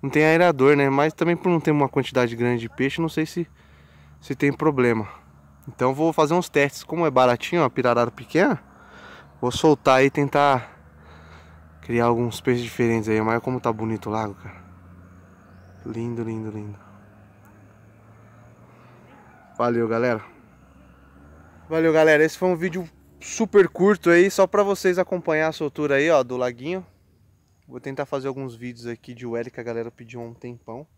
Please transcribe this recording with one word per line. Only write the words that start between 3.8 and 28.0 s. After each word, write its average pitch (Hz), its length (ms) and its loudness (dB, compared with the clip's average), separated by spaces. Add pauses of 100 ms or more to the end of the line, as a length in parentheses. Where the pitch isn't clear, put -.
se - 140 -10
tem 143 180 0
problema. 123 560 0 (580)
Então 131 280 -2
vou 156 180 0
fazer 151 220 0
uns 180 160 -2
testes. 143 340 0
Como 165 220 -4
é 147 40 0
baratinho, 127 520 2
ó, - 80 2
pirarara 120 400 0
pequena, 175 520 -2 (800)
vou 123 100 -2
soltar 139 500 4
aí 139 80 4
e - 20 2
tentar 143 640 0 (1080)
criar 117 240 0
alguns 120 340 -2
peixes 123 220 -2
diferentes 113 460 -2
aí. 110 120 0
Mas 113 220 -2
como 127 180 -6
tá 117 120 -4
bonito 110 360 -6
o 104 40 -6
lago, 107 220 -6
cara. - 280 -20 (1200)
Lindo, 117 380 -8
lindo, 110 280 -8
lindo. 104 280 -14 (2750)
Valeu, 120 280 0
galera. 113 380 -2 (1400)
Valeu, 160 240 2
galera. 156 320 6
Esse 156 140 -4
foi 185 100 0
um 180 80 0
vídeo 170 320 -6 (320)
super 202 480 2
curto 185 420 2
aí, 175 200 6
só 190 160 2
pra 208 160 0
vocês 190 360 0
acompanhar 160 500 -2
a 156 40 -4
soltura 147 440 -4
aí, 147 120 2
ó, 147 140 4
do 123 140 -6
laguinho. 127 500 -8 (840)
Vou 123 120 -16
tentar 139 260 -8